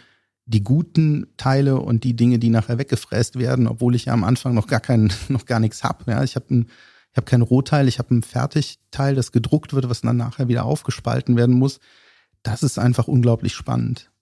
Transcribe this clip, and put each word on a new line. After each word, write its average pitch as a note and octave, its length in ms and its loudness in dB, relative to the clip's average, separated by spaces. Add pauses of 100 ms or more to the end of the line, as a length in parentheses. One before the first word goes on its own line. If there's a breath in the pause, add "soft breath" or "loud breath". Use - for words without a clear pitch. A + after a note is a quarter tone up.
(460 soft breath)
die A2 180 0
guten D3+ 640 0 (100)
Teile C3+ 400 2
und A#2 280 0
die B2 120 0
Dinge, A#2+ 220 4
die A#2 100 2
nachher A2+ 300 2
weggefräst - 600 -4
werden, B2 300 0
obwohl B2 260 0
ich A#2+ 120 -2
ja B2+ 80 0
am A#2 100 0
Anfang A#2+ 300 0
noch A2 120 0
gar A2 140 0
keinen, A2 400 2
<laughs> - 80 -12
noch C3 160 -4
gar A#2 160 -2
nichts A2 240 -2
hab. - 240 -6
Ja, A#2+ 160 -2
ich - 120 -6
hab - 140 -8
ein, A#2 180 0 (440 soft breath)
ich - 60 -4
hab - 80 -6
kein B2 160 4
Rohteil, C3+ 440 2
ich B2 120 -2
hab - 120 -8
ein A#2+ 120 2
Fertigteil, C#3 920 -4
das C3 160 -2
gedruckt D3 440 -2
wird, B2+ 160 -2
was A#2+ 100 -4
dann A#2+ 160 0
nachher A#2+ 320 -4
wieder A#2+ 160 0
aufgespalten B2 720 -2
werden B2 180 4
muss. C3 260 2 (600 soft breath)
Das - 200 -4
ist C#3+ 160 -2
einfach A#2+ 300 2
unglaublich A#2+ 460 2
spannend. - 560 -6 (120)